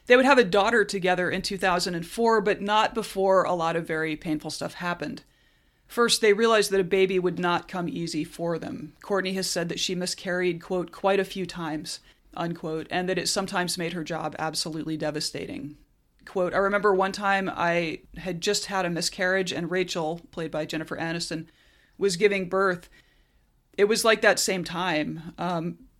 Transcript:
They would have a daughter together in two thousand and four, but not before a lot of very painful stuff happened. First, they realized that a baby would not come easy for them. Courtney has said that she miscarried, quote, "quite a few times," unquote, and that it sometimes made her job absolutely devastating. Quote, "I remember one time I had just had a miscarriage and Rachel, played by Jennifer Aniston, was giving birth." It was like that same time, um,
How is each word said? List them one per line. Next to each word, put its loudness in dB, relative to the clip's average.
They 8
would 6
have 8
a 8
daughter 4
together 0
in -2
two -4
thousand 0
and -6
four, 4
but 2
not 2
before 2
a 0
lot 0
of -2
very -2
painful -6
stuff -8
happened. -6
First, 2
they 6
realized 4
that 4
a 2
baby 2
would 0
not 0
come -4
easy -4
for -4
them. -10
Courtney -2
has -2
said -2
that -6
she -2
miscarried, -2
quote, -4
"quite 2
a 0
few -6
times," -8
unquote, -6
and -2
that 0
it -2
sometimes -2
made -4
her -6
job -6
absolutely -4
devastating. -6
Quote, -2
"I 2
remember 4
one 2
time 0
I 0
had -6
just 0
had -2
a 0
miscarriage 0
and -4
Rachel, -2
played -8
by -4
Jennifer -6
Aniston, -6
was 0
giving 2
birth." 0
It 6
was 2
like 4
that 6
same -2
time, -4
um, -4